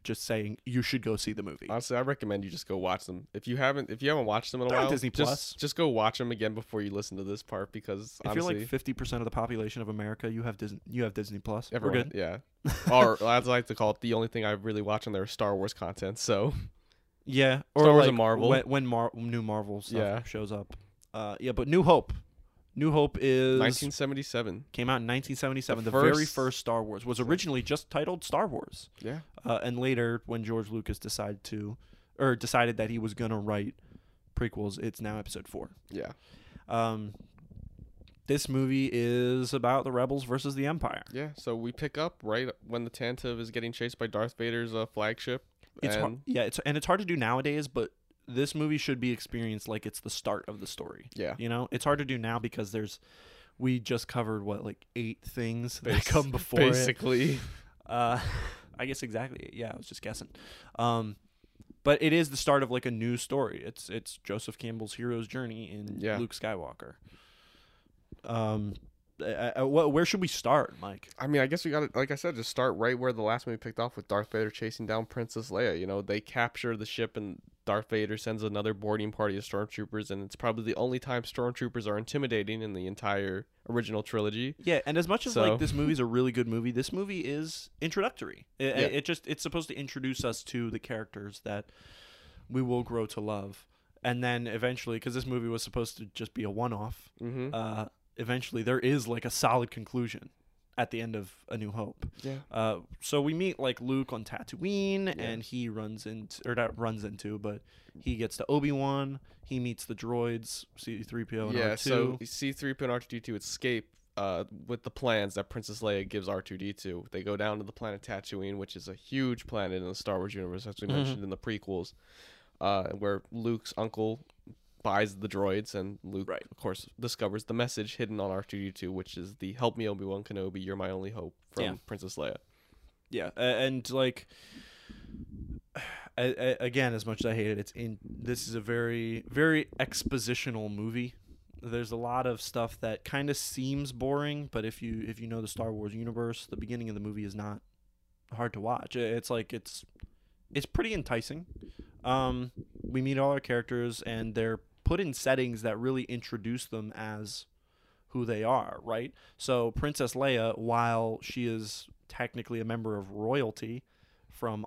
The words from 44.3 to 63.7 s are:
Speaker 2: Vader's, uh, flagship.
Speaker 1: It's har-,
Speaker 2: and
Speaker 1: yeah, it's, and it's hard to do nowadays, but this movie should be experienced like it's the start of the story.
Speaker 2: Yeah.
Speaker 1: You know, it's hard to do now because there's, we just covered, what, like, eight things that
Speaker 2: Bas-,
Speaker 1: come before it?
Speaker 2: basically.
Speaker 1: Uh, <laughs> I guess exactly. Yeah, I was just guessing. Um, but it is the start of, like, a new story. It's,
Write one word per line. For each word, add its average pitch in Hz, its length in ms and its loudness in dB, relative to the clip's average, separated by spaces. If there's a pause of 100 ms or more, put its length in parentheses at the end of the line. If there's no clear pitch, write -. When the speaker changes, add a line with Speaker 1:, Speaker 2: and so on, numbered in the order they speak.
Speaker 2:
Vader's, 117 380 0
uh, 110 120 2
flagship. 117 580 -2 (380)
Speaker 1:
It's 104 120 2
har-, 107 120 4
Speaker 2:
and 123 180 -6
Speaker 1:
yeah, 135 160 2
it's, 143 240 0
and 147 100 2
it's 151 120 0
hard 185 140 6
to 196 40 -6
do 170 100 0
nowadays, 135 520 2
but - 240 0 (360)
this 131 280 2
movie 151 240 2
should 131 200 0
be 123 120 2
experienced 113 560 -4
like 110 180 -4
it's 107 140 -6
the 110 100 -8
start - 380 -2
of 104 120 -8
the 98 60 -8
story. - 480 -12
Speaker 2:
Yeah. 82 240 -2
Speaker 1:
You 117 120 -2
know, 120 220 0
it's 123 140 -2
hard 147 140 4
to 143 60 -2
do 131 120 -2
now 113 220 -2
because 107 320 -4
there's, 107 280 -4 (600)
we 127 200 2
just 117 280 -2
covered, 110 340 0
what, 104 240 -4
like, - 300 -10
eight 113 280 -4
things 117 580 -4
that 113 120 2
Speaker 2:
Bas-, - 140 4
Speaker 1:
come 143 240 4
before 127 300 2
it? 127 100 10
Speaker 2:
basically. 127 680 4 (460)
Speaker 1:
Uh, 120 320 2 (320)
<laughs> - 300 -14
I 123 80 -2
guess 135 160 -4
exactly. 120 500 -6
Yeah, 113 200 -6
I - 40 -10
was - 80 -14
just - 160 -14
guessing. - 280 -8 (500)
Um, 113 380 2 (640)
but 143 180 8
it 156 120 6
is 160 180 4
the 139 60 -4
start 139 260 6
of, 120 80 0
like, 123 160 0
a 123 40 0
new 117 260 0
story. - 460 -2
It's, - 280 -12